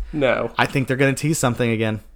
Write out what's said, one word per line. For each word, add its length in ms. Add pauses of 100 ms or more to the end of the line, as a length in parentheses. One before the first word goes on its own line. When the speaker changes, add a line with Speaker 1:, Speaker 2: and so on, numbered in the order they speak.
(120)
Speaker 1:
No. 460
Speaker 2:
I 80
think 220
they're 100
gonna 160
tease 240
something 320
again. 300 (140)